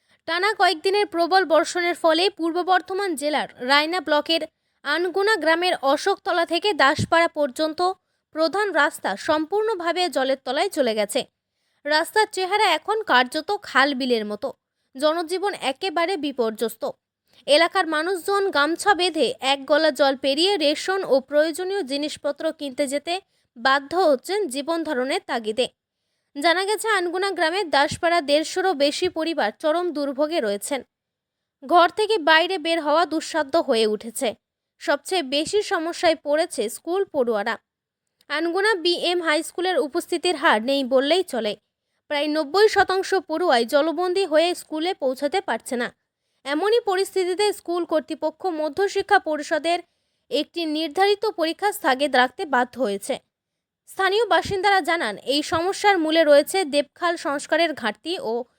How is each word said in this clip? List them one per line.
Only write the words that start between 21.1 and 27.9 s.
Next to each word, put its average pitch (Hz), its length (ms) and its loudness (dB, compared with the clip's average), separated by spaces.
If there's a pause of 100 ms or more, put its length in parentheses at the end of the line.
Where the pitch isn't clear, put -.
প্রয়োজনীয় 330 640 -2
জিনিসপত্র 294 680 -4
কিনতে 285 360 -4
যেতে 311 340 -4 (360)
বাধ্য 277 400 2
হচ্ছেন 359 500 2
জীবন 285 360 -4
ধারণের 285 440 -2
তাগিদে। 233 400 -2 (720)
জানা 339 260 2
গেছে, 415 220 -2
আনগুনা 370 440 0
গ্রামের 349 380 -2
দাসপাড়া 311 520 2